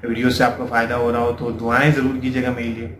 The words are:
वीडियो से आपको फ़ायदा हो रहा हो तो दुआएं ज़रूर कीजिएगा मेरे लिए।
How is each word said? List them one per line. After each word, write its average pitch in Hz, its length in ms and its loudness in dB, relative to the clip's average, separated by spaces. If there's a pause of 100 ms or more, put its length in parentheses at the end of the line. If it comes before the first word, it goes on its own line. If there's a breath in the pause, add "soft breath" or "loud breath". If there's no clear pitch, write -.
वीडियो 120 240 0
से 127 140 2
आपको 120 240 0
फ़ायदा 117 280 0
हो 120 160 0
रहा 120 100 0
हो 120 120 0
तो 120 200 -4
दुआएं 120 400 2
ज़रूर 131 260 0
कीजिएगा 127 320 -2
मेरे 117 180 -4
लिए। 113 180 -8 (120)